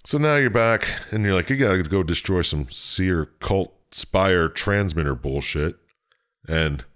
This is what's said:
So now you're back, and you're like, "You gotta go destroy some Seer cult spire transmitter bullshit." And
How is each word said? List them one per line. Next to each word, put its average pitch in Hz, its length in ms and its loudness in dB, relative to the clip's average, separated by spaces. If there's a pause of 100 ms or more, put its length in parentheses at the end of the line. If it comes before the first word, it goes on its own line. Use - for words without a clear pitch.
So - 140 -4
now 151 180 4
you're 135 120 4
back, 113 380 2 (240)
and 107 140 0
you're 98 100 4
like, 90 160 0
"You 135 60 0
gotta 101 260 2
go 90 220 0
destroy 85 380 0
some 73 280 -2
Seer 92 560 -2 (140)
cult - 340 -2 (160)
spire 92 580 2
transmitter 82 680 -2
bullshit." 69 600 -4 (720)
And 78 360 -2 (120)